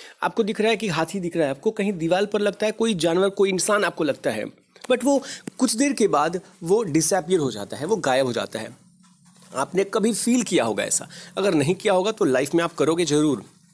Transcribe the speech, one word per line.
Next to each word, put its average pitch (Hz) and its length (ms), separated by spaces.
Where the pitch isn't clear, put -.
आपको 180 200
दिख 208 180
रहा 214 100
है 220 60
कि 202 120
हाथी 165 320
दिख 175 160
रहा 165 80
है, 135 60
आपको 143 200
कहीं 208 220
दीवार 175 340
पर 208 140
लगता 202 260
है 220 60
कोई 226 220
जानवर, 170 340
कोई 196 220
इंसान 196 340
आपको 165 200
लगता 139 260
है, 107 140
but 233 140
वो 277 180
कुछ 254 180
देर 277 160
के 220 160
बाद 160 320
वो 196 200
डिसअपीयर 170 580
हो 135 100
जाता 101 260
है, 143 100
वो 214 100
गायब 135 300
हो 120 60
जाता 107 260
है। 110 100
आपने 139 300
कभी 214 280
फील 233 300
किया 147 220
होगा 107 200
ऐसा, - 240
अगर 196 160
नहीं 147 200
किया 196 200
होगा 185 180
तो 208 120
लाइफ 135 300
में 170 100
आप 165 100
करोगे 165 300
ज़रूर। 147 400